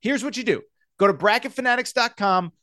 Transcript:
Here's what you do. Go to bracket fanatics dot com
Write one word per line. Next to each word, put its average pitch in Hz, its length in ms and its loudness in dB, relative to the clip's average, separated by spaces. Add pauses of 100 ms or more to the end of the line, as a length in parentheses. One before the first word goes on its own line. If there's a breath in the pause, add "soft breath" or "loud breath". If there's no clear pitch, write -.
Here's 240 240 -2
what 269 120 -6
you 247 80 -8
do. 190 180 -2 (360)
Go 196 80 4
to 196 60 4
bracket 208 400 0
fanatics 247 400 -2
dot 240 240 -2
com 185 360 0 (100)